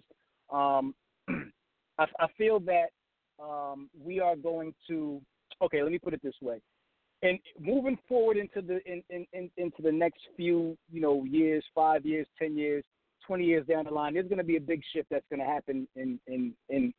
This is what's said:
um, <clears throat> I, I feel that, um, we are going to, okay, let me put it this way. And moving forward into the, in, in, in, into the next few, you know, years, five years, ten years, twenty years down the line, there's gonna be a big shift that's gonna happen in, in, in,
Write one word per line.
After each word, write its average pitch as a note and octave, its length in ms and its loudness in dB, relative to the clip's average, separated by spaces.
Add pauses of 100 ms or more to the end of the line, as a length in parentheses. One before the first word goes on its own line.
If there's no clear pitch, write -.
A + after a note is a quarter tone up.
(520)
um, C#3 440 2 (160)
<clears throat> - 180 -20 (680)
I, D#3 80 4 (140)
I E3 80 2 (100)
feel A3 300 4
that, F3 240 2 (480)
um, C#3+ 560 -8
we E3 240 -6
are F3 160 2
going E3 380 -4 (140)
to, D3+ 340 -4 (400)
okay, D#3 220 2
let D#3 100 0
me F3 60 -2
put - 140 -4
it C#3+ 80 -8
this C3+ 200 -8
way. A#2 180 -6 (600)
And F#3 160 2 (220)
moving B3 380 0 (100)
forward A3+ 300 4
into G3+ 240 -4
the, F3+ 180 -4 (120)
in, F3 180 -8
in, F3 240 -10
in, F3+ 240 -10
into E3+ 240 -6
the D#3 100 4
next E3 300 2 (140)
few, E3+ 420 2 (140)
you E3 100 -6
know, C#3+ 240 4
years, D#3 380 4 (120)
five D#3 300 4
years, D#3 200 0 (120)
ten D#3 200 -2
years, D3 260 0 (440)
twenty F#3 160 -2
years D#3+ 240 4
down D#3 180 2
the D3+ 60 -8
line, D3 220 -2
there's F3+ 160 -2
gonna F#3 140 0
be E3 120 0
a D#3+ 60 0
big D3+ 200 -2 (120)
shift D#3 180 -4
that's D3 180 -2
gonna C#3 160 -4
happen C3+ 500 -4
in, C3 320 -6
in, B2+ 260 -4 (160)
in, B2+ 300 0